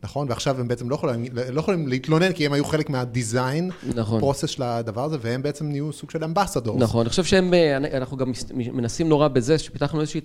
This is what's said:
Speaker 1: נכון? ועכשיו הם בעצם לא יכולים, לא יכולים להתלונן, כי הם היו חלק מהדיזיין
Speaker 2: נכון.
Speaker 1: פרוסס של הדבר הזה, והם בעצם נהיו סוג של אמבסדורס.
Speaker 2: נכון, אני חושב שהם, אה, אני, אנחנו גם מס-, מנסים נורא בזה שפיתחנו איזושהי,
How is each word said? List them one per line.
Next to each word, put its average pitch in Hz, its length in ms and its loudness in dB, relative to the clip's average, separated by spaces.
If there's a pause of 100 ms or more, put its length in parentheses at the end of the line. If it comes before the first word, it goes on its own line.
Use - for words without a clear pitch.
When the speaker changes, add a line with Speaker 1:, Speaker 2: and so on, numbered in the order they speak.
Speaker 1:
נכון? 135 260 -4
ועכשיו 131 300 0
הם 120 80 -2
בעצם 120 220 -4
לא 135 60 0
יכולים, 123 380 -2
לא 127 260 -4
יכולים 160 280 0
להתלונן, 156 460 2
כי 165 120 0
הם 143 80 2
היו 143 120 2
חלק 151 240 0
מהדיזיין 127 800 -2 (260)
Speaker 2:
נכון. 113 240 0
Speaker 1:
פרוסס 135 300 0
של - 140 -6
הדבר 117 400 -4
הזה, 156 180 -4
והם 120 200 -2
בעצם 147 280 -4
נהיו 143 240 -4
סוג - 180 -14
של 156 120 -4
אמבסדורס. 156 580 0
Speaker 2:
נכון, 117 200 4
אני 117 80 2
חושב 180 140 2
שהם, 180 300 4
אה, 156 240 6
אני, 143 140 -2
אנחנו 131 260 -4
גם 127 140 0
מס-, - 220 -6
מנסים 123 560 -2
נורא 151 180 6
בזה 135 300 4
שפיתחנו 147 440 -2
איזושהי, 156 240 -4